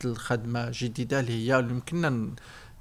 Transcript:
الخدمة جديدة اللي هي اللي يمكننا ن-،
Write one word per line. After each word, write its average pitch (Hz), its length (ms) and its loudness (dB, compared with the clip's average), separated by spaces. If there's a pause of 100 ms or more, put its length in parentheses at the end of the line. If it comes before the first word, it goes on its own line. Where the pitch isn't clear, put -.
الخدمة 120 680 0
جديدة 123 460 0
اللي 117 260 0
هي 131 120 6
اللي 120 120 2
يمكننا 151 400 0
ن-، 113 200 0 (500)